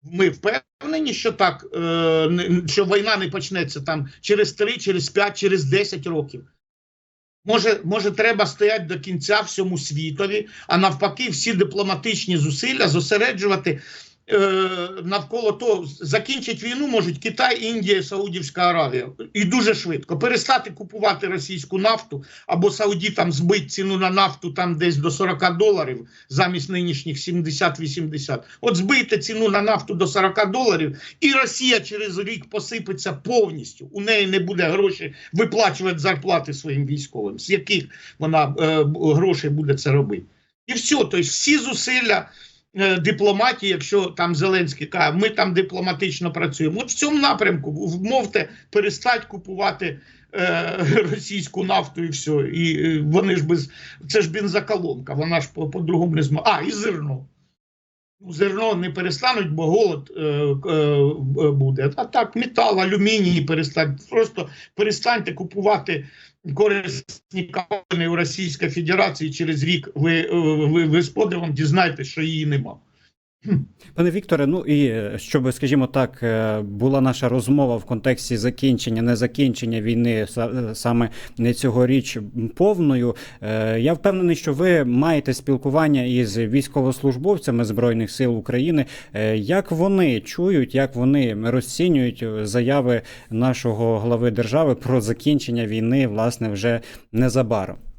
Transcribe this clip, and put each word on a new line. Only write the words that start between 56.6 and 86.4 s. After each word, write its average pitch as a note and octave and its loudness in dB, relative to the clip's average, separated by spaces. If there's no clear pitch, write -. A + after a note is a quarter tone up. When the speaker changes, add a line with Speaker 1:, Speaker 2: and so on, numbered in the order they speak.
Speaker 1:
і - -2
зерно. D3+ -4
Ну, F#3 -16
зерно G3+ 0
не F3 -2
перестануть, F#3 -2
бо D#3+ 0
голод, E3+ 2
е, D#3+ -6
е, D3 2
буде. C3+ 2
А A3 -2
так, - 0
метал, A#3 2
алюміній F#3+ 2
перестань. D3+ -2
Просто - 0
перестаньте G#3 0
купувати F#3 -2
корисні F#3 -2
копалини F3+ -4
у E3+ 0
Російській E3 -2
Федерації. E3+ 0
Через D#3 -2
рік D#3+ 0
ви, E3 2
е, - -2
ви, E3 4
ви D#3+ 4
з E3 -2
подивом F3 0
дізнаєтесь, D#3 2
що D#3+ -6
її D#3 -2
нема. C#3 -2
Хм. G#3 2
Speaker 2:
Пане E3+ 2
Вікторе, D#3+ 0
ну F3 0
і, D3 4
е, G#2+ -2
щоб, B2+ 0
скажімо C3+ 2
так, B2+ -2
е, A2 0
була A2+ 0
наша B2+ 2
розмова B2 2
в G2+ -6
контексті B2 -2
закінчення, A#2 0
незакінчення A#2+ 0
війни A2+ 0
са-, A#2 -4
е, A2 -8
саме A#2+ 0
не A#2 0
цьогоріч B2 2
повною, D3 2
е, A2 0
я C#3+ 4
впевнений, F3+ 2
що D#3 -4
ви E3 4
маєте C3+ 2
спілкування C#3 2
із A#2+ 0
військовослужбовцями C3 0